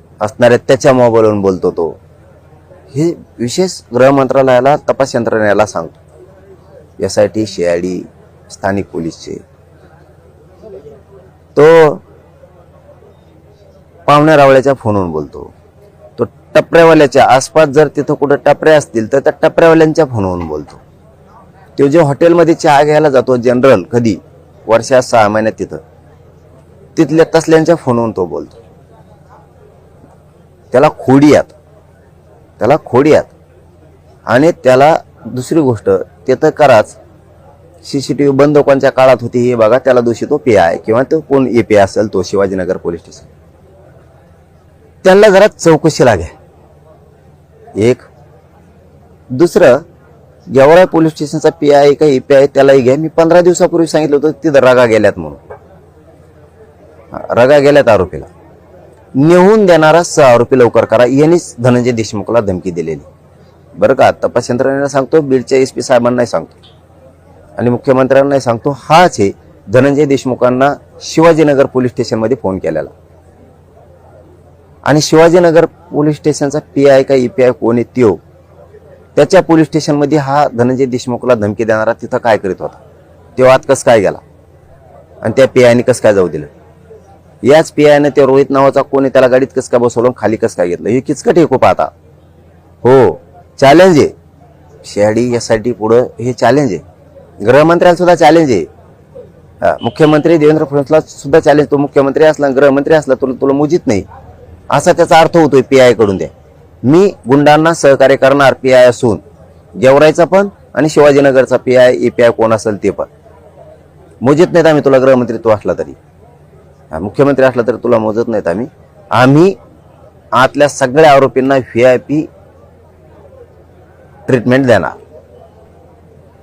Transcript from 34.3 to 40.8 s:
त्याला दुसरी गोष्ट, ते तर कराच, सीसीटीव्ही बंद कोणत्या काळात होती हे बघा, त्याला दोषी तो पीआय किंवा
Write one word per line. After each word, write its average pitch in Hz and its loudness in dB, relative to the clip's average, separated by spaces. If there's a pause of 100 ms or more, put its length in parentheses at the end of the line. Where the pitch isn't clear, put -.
त्याला 131 2 (280)
दुसरी 123 -6
गोष्ट, 123 -2 (380)
ते 127 0
तर 156 -2
कराच, 131 0 (880)
सीसीटीव्ही 139 -4
बंद 143 2
कोणत्या 139 0
काळात 131 2
होती 120 -4
हे 123 -2
बघा, 110 2
त्याला 120 0
दोषी 117 -4
तो 143 -4
पीआय 92 0
किंवा 110 -2